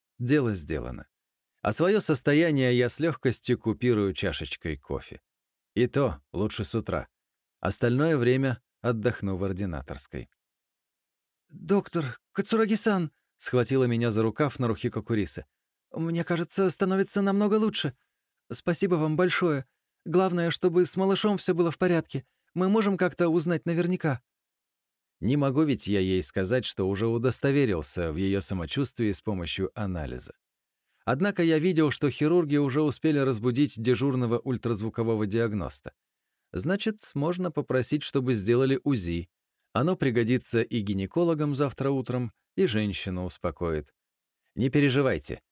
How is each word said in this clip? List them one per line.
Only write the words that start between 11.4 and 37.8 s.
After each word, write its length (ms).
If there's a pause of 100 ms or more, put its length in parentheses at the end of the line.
«Доктор 720 (100)
Кацураги-сан!» 800 (260)
схватила 460
меня 280
за 120
рукав 340
Нарухико 440
Куриса. 440 (460)
«Мне 320
кажется, 460
становится 520
намного 340
лучше. 380 (560)
Спасибо 460
вам 220
большое. 480 (400)
Главное, 440
чтобы 360
с 100
малышом 420
все 160
было 180
в 60
порядке. 480 (280)
Мы 160
можем 280
как-то 320
узнать 360
наверняка?» 560 (960)
Не 160
могу 280
ведь 240
я 120
ей 240
сказать, 400
что 240
уже 200
удостоверился 1080
в 20
ее 240
самочувствии 720
с 100
помощью 540
анализа. 580 (720)
Однако 400
я 160
видел, 320
что 180
хирурги 480
уже 240
успели 380
разбудить 640
дежурного 580
ультразвукового 880
диагноста. 640 (600)
Значит, 600
можно 380
попросить, 520